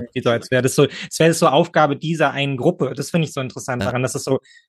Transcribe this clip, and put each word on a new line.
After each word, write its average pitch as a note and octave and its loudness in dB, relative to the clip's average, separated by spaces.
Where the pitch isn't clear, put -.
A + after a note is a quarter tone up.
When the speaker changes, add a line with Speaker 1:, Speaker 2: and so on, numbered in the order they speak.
Speaker 1:
irgendwie - -8
so, A#2+ 0
als A#2 -2
wäre B2+ 2
das C3 0
so, D3 6
als - -2
wäre D#3+ 6
das E3 0
so E3+ 4
Aufgabe D3+ 2
dieser D#3 -2
einen C#3 -4
Gruppe.“ C3+ 0
Das C#3 -8
finde E3 0
ich - -16
so C#3 -6
interessant B2 -6
Speaker 2:
Ja. - -2
Speaker 1:
daran, A#2+ -2
dass B2+ -2
es - -6
so, C3+ -4